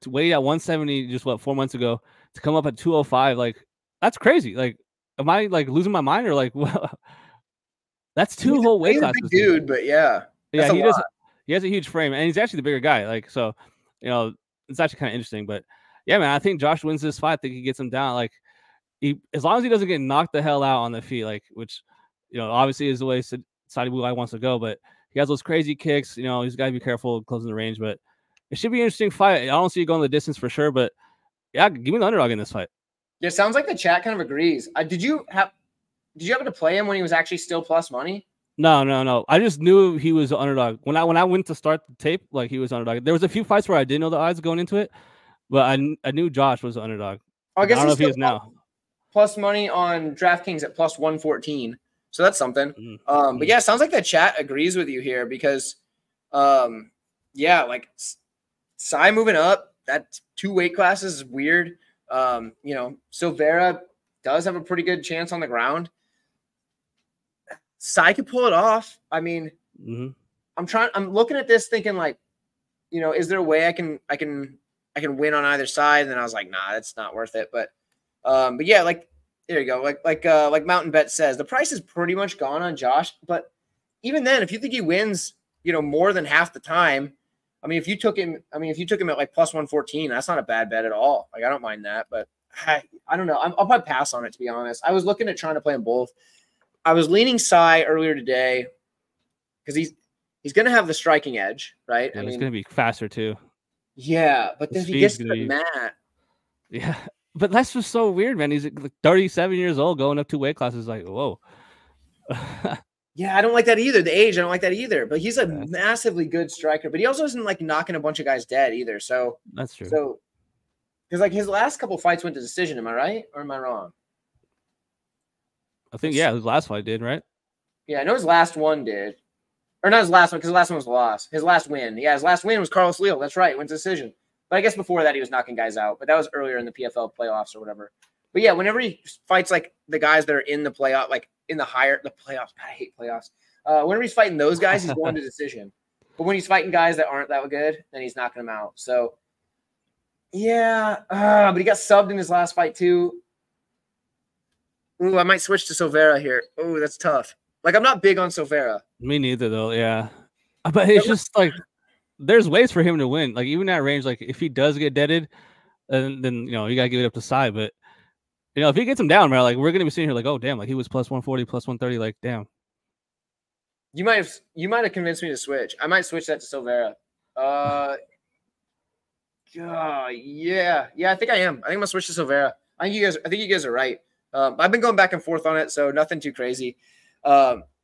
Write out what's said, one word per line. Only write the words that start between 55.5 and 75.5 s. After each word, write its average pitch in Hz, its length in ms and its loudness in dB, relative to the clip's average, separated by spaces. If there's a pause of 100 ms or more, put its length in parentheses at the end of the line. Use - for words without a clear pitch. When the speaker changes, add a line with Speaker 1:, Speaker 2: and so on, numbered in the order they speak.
Speaker 2:
um, 131 600 2 (420)
yeah, 156 300 4
like, 120 320 -8
S-, - 220 -16 (600)
Sai 160 320 4
moving 220 260 4
up, 175 380 2 (140)
that - 320 -6 (160)
two 196 180 -8
weight 175 220 0
classes 190 400 0
is 139 100 -16
weird. 165 540 -2 (320)
Um, 123 500 -2
you 143 140 -8
know, 127 220 -8 (120)
Silveira 170 720 0 (420)
does 156 220 0
have 185 100 -2
a 170 60 -8
pretty 170 220 -4
good 175 200 -2
chance 170 280 -6
on 170 80 -6
the 151 80 -6
ground. 131 420 -2 (1900)
Sai 180 340 2
could 214 140 -4
pull 247 180 0
it 202 80 4
off. 220 440 2 (140)
I 160 80 -2
mean, 165 320 -6 (300)
Speaker 1:
Mm-hmm. 120 280 -10 (460)
Speaker 2:
I'm 175 120 -6
trying, 226 260 0
I'm 196 180 -4
looking 233 240 2
at 269 120 -4
this 226 200 4
thinking, 214 280 -4
like, 156 220 -4 (720)
you 165 100 -4
know, 156 100 0
is 170 160 0
there 190 120 0
a 180 40 0
way 160 240 4
I 170 60 2
can, 160 340 -8
I 143 100 -4
can, 139 420 -10 (360)
I 147 40 -8
can 139 180 -4
win 151 160 0
on 147 100 2
either 143 220 0